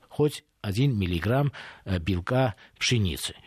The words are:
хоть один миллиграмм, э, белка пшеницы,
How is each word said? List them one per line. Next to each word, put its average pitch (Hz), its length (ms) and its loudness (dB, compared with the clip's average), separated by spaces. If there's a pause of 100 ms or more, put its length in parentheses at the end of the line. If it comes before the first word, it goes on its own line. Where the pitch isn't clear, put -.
хоть - 360 -2 (180)
один 117 340 0
миллиграмм, 104 560 0 (340)
э, 95 120 0
белка 98 560 0 (240)
пшеницы, 98 560 0 (140)